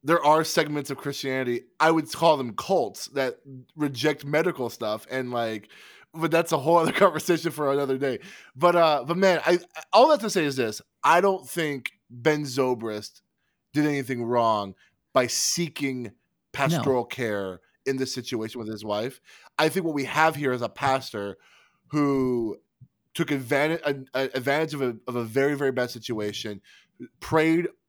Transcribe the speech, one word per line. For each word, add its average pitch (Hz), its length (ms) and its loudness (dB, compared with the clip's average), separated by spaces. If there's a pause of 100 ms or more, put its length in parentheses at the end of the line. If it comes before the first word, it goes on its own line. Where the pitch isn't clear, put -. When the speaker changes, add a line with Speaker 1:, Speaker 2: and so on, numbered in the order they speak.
Speaker 1:
There 151 200 2
are 156 220 4
segments 151 440 -2
of 139 80 -8
Christianity, 131 640 -4 (160)
I 160 120 6
would 160 200 0
call 160 260 4
them 120 180 -6
cults, - 520 -2
that 131 280 -2 (400)
reject 147 500 -2
medical 151 440 0
stuff. 110 420 -6
And, 127 200 -6
like, 113 380 -4 (440)
but 165 180 -2
that's 165 220 2
a 160 40 2
whole 156 200 4
other 165 140 2
<laughs> - 20 -6
conversation 165 580 2
for 147 200 -2
another 139 260 0
day. 131 220 -2 (360)
But, 170 220 4
uh, 151 280 4
but 170 120 -2
man, 185 280 4
I, 175 140 4 (320)
all 240 180 8
that 277 120 4
to 220 80 -2
say 170 160 2
is 139 100 0
this. 117 260 -2 (220)
I 165 180 6
don't 190 260 0
think 147 440 -4 (180)
Ben 151 340 0
Zobrist 120 800 -4 (520)
did 147 120 2
anything 131 380 -2
wrong 113 500 0 (400)
by 127 140 4
seeking 135 880 -4 (400)
pastoral 139 480 0
Speaker 2:
No. 120 40 -4
Speaker 1:
care 101 540 -6 (260)
in 135 120 -2
this 131 160 -4
situation 117 460 -8
with 110 100 -8
his 107 160 -10
wife. 107 340 -4 (400)
I 156 100 4
think 170 160 -2
what 160 80 -2
we 143 120 -2
have 156 300 2
here 139 180 -2
is 120 80 -4
a 117 80 -4
pastor 120 680 -4 (500)
who 131 720 0 (560)
took 156 180 -4
advantage, 143 540 0
a, 143 100 0 (180)
a, 135 100 -2 (100)
advantage 139 400 0
of 143 80 -4
a, 120 140 -2 (120)
of 123 100 -8
a 120 80 -2
very, 139 300 0
very 139 180 0
bad 123 180 -2
situation, 107 680 -8 (580)
prayed. 160 480 2 (220)